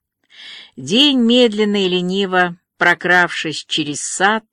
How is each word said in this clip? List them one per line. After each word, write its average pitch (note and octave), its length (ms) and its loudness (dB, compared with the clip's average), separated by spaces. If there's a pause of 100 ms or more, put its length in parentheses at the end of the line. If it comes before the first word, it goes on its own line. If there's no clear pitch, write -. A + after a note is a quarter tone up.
(760)
День, B3+ 440 2
медленно G#3+ 680 2
и - 20 0
лениво F3+ 680 -2 (180)
прокравшись F3 880 0
через D3 340 -6
сад, G#3+ 520 -2